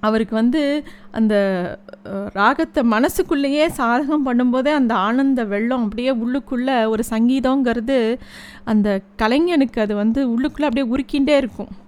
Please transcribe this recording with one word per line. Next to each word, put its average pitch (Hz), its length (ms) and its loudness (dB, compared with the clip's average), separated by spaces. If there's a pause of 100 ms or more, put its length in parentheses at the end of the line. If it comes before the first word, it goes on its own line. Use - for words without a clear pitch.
அவருக்கு 220 340 0
வந்து 285 520 0 (240)
அந்த, 220 240 2 (720)
அ, 196 260 -8
ராகத்தை 285 580 0
மனசுக்குள்ளேயே 285 840 0
சாதகம் 269 480 0
பண்ணும்போதே 254 480 2
அந்த 247 220 2
ஆனந்த 247 480 2
வெள்ளம் 226 400 -2
அப்படியே 233 300 -2
உள்ளுக்குள்ள 247 760 -2
ஒரு 220 220 -2
சங்கீதங்கிறது 240 1080 0 (440)
அந்த 208 380 2 (160)
கலைஞனுக்கு 269 600 2
அது 214 160 0
வந்து 226 320 0
உள்ளுக்குள்ள 262 340 -2
அப்படியே 262 340 0
உருக்கிண்டே 277 420 2
இருக்கும். 240 300 -4 (200)